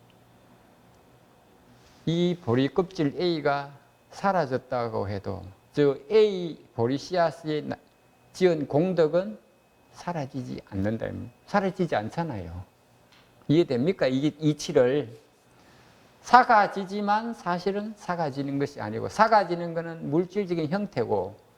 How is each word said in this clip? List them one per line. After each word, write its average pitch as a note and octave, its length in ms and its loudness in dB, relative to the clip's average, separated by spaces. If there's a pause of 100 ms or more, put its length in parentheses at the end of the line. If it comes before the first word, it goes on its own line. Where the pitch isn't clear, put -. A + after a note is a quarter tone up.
(2000)
이 E3+ 340 2
보리 C3 320 0
껍질 D3+ 480 -2
A가 C#3+ 520 -2 (400)
사라졌다고 B2 960 -2
해도 G2 340 -6 (360)
저 C#3+ 180 4 (140)
A G3 480 2 (160)
보리 B2 240 0
씨앗에 D#3 640 -2
나-, C3+ 160 -6 (560)
지은 E3+ 340 2
공덕은 F3 720 2 (540)
사라지지 C3+ 680 -8 (100)
않는다. G#2+ 360 -2 (400)
사라지지 F#3 480 0
않잖아요. G#2 720 -6 (840)
이해됩니까? D3 600 2
이게 C3+ 320 0
이치를. C#3+ 760 2 (1080)
사가지지만 G#3 1120 2
사실은 G3 600 -4
사가지는 C#3+ 600 -4
것이 C#3 220 -4
아니고, A2 280 -6
사가지는 F3 680 2
거는 E3 360 -8
물질적인 F3 580 -2
형태고, G#2+ 680 -2 (220)